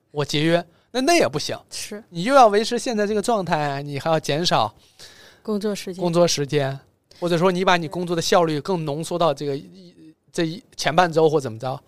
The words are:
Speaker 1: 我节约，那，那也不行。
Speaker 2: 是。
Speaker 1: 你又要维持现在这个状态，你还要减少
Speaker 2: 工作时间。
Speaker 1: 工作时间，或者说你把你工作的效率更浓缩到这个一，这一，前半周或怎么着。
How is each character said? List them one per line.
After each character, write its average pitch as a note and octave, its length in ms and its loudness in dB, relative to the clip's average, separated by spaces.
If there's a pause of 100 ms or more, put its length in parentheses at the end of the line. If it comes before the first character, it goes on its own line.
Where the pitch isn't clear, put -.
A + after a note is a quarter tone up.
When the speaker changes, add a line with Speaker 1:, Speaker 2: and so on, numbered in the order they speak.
(100)
Speaker 1:
我 D3 140 -4
节 D3 180 -2
约， E3+ 220 2 (260)
那， B3 100 -4
那 D4 140 4
也 A#3+ 140 4
不 D3+ 100 -4
行。 - 180 -6 (140)
Speaker 2:
是。 - 380 -12
Speaker 1:
你 E3+ 160 -8
又 B3+ 100 0
要 B3+ 140 8
维 G#3 160 2
持 A#3+ 160 -2
现 A#3+ 160 -4
在 G#3 100 0
这 G#3 80 -2
个 G#3 80 0
状 G#3+ 220 0
态， D3 380 -2
你 C#3+ 160 -8
还 D#3 120 -4
要 D#3+ 80 2
减 D3+ 260 -2
少 C3 300 0 (680)
Speaker 2:
工 G#3+ 180 -6
作 G#3 140 -4
时 F#3+ 220 -10
间。 F#3 80 -8
Speaker 1:
工 F3 100 0
作 E3+ 140 6
时 D3 180 0
间， C#3 340 -2 (420)
或 F3 80 -2
者 E3+ 100 2
说 F#3 140 4
你 F3+ 120 -2
把 F#3+ 120 4
你 E3+ 100 -2
工 F3 180 -6
作 F3 120 -2
的 E3 40 -2
效 F3+ 220 4
率 D#3 180 0
更 E3+ 240 -4
浓 D3+ 180 -4
缩 F3 140 -6
到 E3+ 160 2
这 D#3 140 -6
个 C#3 100 -4
一， F3 380 -16 (360)
这 F3 140 -2
一， E3 180 -6 (140)
前 D3 180 -2
半 F3+ 160 4
周 D#3+ 200 4
或 D3+ 100 2
怎 C3+ 100 -6
么 A2 80 -12
着。 C3 300 -8